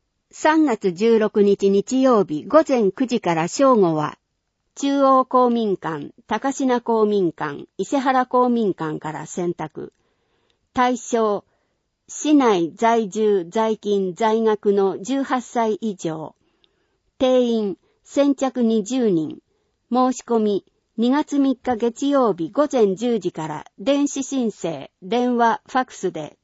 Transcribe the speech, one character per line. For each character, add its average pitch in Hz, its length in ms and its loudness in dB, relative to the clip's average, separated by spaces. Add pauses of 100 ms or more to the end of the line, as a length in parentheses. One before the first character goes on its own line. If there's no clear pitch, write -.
(320)
三 320 320 2
月 214 300 0
十 220 260 2
六 208 240 2
日 202 260 2
日 202 320 0
曜 240 220 4
日 151 220 -8
午 311 200 4
前 233 280 0
九 262 120 -4
時 233 140 0
か 175 160 -2
ら 160 140 -2
正 269 260 2
午 170 200 4
は、 151 220 -4 (580)
中 277 280 0
央 262 220 4
公 254 240 2
民 226 260 -2
館、 156 360 -8 (140)
高 247 280 -4
階 254 260 0
公 226 260 0
民 196 280 0
館、 143 320 -10 (120)
伊 196 60 -4
勢 285 140 -4
原 254 280 0
公 247 220 0
民 233 260 0
館 156 260 -8
か 156 120 -10
ら 151 140 -12
選 175 280 -6
択。 - 380 -12 (800)
対 254 220 0
象、 220 480 -2 (640)
市 - 260 -2
内 208 400 4
在 226 360 0
住 208 400 0
在 220 280 -2
勤 196 360 -2
在 220 280 0
学 214 300 2
の 196 300 0
十 269 220 -2
八 262 180 -4
歳 226 340 -2
以 214 220 -6
上。 156 360 -8 (840)
定 254 260 4
員、 220 340 -2 (260)
先 285 300 2
着 254 300 -2
二 220 200 2
十 233 260 -2
人。 160 340 -2 (480)
申 254 200 2
し - 140 -8
込 233 140 0
み、 208 260 0 (320)
二 240 140 2
月 285 260 -2
三 269 180 2
日 247 200 -4
月 233 320 -4
曜 254 260 2
日 165 180 -8
午 285 180 0
前 208 260 2
十 233 240 -2
時 175 120 -6
か 160 160 -8
ら 151 180 -10 (120)
電 285 300 0
子 269 160 -6
申 247 260 -4
請、 156 400 -8 (140)
電 240 340 -2
話、 226 300 2
フ - 100 -4
ァ - 40 0
ッ - 40 -2
ク - 80 -20
ス - 180 -6
で - 320 -12